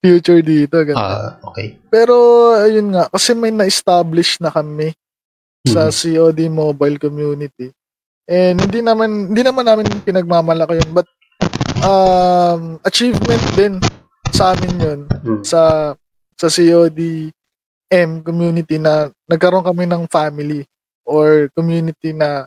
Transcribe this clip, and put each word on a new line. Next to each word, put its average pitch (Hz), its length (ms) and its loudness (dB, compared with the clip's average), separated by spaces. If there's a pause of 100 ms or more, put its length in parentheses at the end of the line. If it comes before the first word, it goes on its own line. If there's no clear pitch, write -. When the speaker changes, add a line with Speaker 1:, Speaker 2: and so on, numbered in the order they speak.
Speaker 1:
future 170 380 4
dito, 156 420 0
ganun. 143 160 -2
Speaker 2:
Ah, 101 440 -6
okay. - 340 -14 (100)
Speaker 1:
Pero, 233 260 4 (440)
ayun 208 340 2
nga, 175 160 0
kasi - 240 -2
may 233 220 0
na-establish 175 880 0
na 160 80 -4
kami 151 400 -4 (760)
sa 156 240 2
Speaker 2:
Mm-hmm. 151 80 -2
Speaker 1:
C 160 240 -2
O 165 80 6
D 160 220 0
Mobile 147 480 -2
community. 147 760 -8 (520)
And 180 320 2
hindi 202 240 -2
naman, 220 520 -2
hindi 226 120 0
naman 254 200 0
namin 214 240 2 (160)
pinagmamalaki 170 760 0
yun, 160 140 -2
but, 175 160 0 (720)
um, 180 1040 0
achievement 233 680 -2
din 196 280 0 (500)
sa 185 220 0
amin 185 240 -4
yun, 151 240 -4 (180)
Speaker 2:
Mm. 113 220 -4
Speaker 1:
sa, 156 560 0 (400)
sa 165 120 -2
C 170 240 2
O 170 160 6
D 160 440 -6 (560)
M 165 320 0
community 170 560 -2
na 151 320 0 (160)
nagkaroon 175 400 0
kami 175 240 -2
ng 170 180 -4
family 147 640 -4 (360)
or 151 480 2
community 165 600 -4
na 147 360 -4